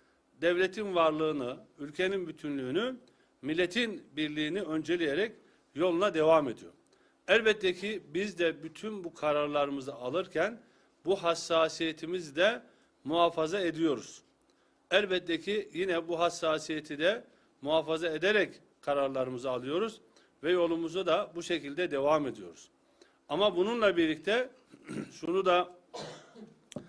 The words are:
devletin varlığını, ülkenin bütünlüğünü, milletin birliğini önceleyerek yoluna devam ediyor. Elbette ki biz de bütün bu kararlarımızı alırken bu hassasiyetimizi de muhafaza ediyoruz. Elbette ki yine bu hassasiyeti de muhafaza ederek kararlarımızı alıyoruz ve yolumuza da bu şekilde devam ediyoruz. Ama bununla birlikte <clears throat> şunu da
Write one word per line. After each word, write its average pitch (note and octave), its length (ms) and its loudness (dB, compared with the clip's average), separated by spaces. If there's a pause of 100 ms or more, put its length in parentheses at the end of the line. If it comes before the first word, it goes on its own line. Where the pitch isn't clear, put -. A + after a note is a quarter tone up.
(420)
devletin F#3 540 0
varlığını, D#3 640 2 (220)
ülkenin F3+ 480 -2
bütünlüğünü, D#3 680 -4 (460)
milletin F3+ 600 -2 (120)
birliğini D3+ 460 -2
önceleyerek D#3+ 680 0 (440)
yoluna F3+ 380 2
devam D#3 360 6
ediyor. F2 220 -10 (560)
Elbette G#3 460 4
ki F#3+ 300 -6 (100)
biz F#3 260 -2
de D#3+ 240 0
bütün G3 400 -10
bu E3+ 100 -12
kararlarımızı D3 800 -2
alırken F3 680 -4 (440)
bu F3+ 180 0
hassasiyetimizi D#3+ 1120 -2
de A3 260 2 (420)
muhafaza E3 560 0
ediyoruz. D#3 640 -2 (680)
Elbette F3+ 480 2
ki G3+ 340 -4
yine E3+ 340 -2
bu E3+ 120 -4
hassasiyeti D#3 800 -2
de G3+ 240 2 (380)
muhafaza D#3+ 480 0
ederek F3+ 520 2 (200)
kararlarımızı C3+ 680 -2
alıyoruz D3 520 -4 (420)
ve D#3+ 80 0
yolumuza E3+ 540 0
da F3+ 300 2
bu E3+ 80 -8
şekilde D3 480 -4
devam C#3+ 360 2
ediyoruz. G2+ 420 -12 (600)
Ama F#3 260 2
bununla G3+ 420 2
birlikte E3+ 520 0 (320)
<clears throat> - 300 -10
şunu F#3 340 -2
da F3+ 300 4 (1120)